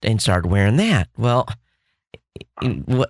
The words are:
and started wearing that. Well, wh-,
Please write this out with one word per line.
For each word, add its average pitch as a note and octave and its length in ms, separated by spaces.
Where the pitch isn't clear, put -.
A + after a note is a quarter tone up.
and A2 180
started F2+ 280
wearing G2+ 280
that. F3+ 400
Well, A#2+ 320
wh-, B2+ 480